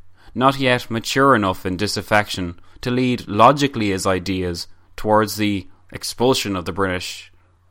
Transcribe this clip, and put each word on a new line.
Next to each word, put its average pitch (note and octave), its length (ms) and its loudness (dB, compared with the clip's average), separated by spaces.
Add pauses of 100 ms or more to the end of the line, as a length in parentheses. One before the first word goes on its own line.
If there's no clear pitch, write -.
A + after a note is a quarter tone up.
(340)
not C3+ 240 2
yet B2+ 320 0
mature C3+ 440 2
enough G2 300 0
in F#2 120 -2
disaffection G2 840 -2 (200)
to B2+ 100 -4
lead B2 380 0
logically A#2+ 640 2
as F#2+ 140 -4
ideas F#2 600 -2 (300)
towards G#2+ 400 2
the G#2 320 -2 (240)
expulsion A#2+ 640 -2
of F2+ 120 -6
the F#2+ 60 -4
British. F2+ 600 -6 (380)